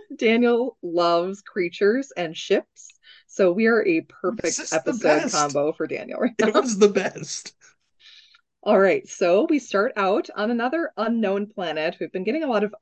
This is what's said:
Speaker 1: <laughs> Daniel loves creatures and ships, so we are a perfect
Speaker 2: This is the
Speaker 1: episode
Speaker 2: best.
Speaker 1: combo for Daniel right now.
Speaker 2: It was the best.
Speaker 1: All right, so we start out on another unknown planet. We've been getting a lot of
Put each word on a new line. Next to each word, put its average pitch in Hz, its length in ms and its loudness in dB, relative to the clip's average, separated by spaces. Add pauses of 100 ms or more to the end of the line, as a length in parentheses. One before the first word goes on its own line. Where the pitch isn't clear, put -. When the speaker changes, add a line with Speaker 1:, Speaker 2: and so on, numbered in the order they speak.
Speaker 1:
<laughs> - 160 -18
Daniel 240 680 2
loves 175 600 0
creatures 208 760 -2
and 170 200 -6
ships, - 520 -4 (380)
so 185 260 2
we 220 140 2
are 226 200 4
a 165 140 2
perfect - 440 -6
Speaker 2:
This 160 140 -2
is 302 120 -10
the 160 80 0
Speaker 1:
episode 226 240 -4
Speaker 2:
best. 165 320 2
Speaker 1:
combo 147 380 0
for 156 140 -8
Daniel - 340 -8
right 247 200 0
now. 220 80 2
Speaker 2:
It 214 60 2
was 226 240 0
the 208 100 8
best. - 680 -6 (1080)
Speaker 1:
All 208 180 4
right, 180 280 4
so 190 400 2
we 302 120 2
start 208 360 -2
out 208 380 0
on 214 160 -2
another 254 460 -2
unknown 208 500 -2
planet. 160 540 -4
We've 165 100 -8
been 185 140 -6
getting 294 180 -2
a 294 60 -4
lot 214 160 0
of 208 180 -4